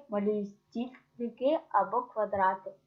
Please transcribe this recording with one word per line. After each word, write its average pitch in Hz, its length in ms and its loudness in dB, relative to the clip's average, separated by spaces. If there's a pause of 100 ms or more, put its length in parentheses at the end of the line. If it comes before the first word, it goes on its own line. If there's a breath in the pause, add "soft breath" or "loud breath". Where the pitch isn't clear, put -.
малюй 208 380 0
стільки 247 1120 -4 (100)
або 208 340 2
квадрати. 196 680 0 (140)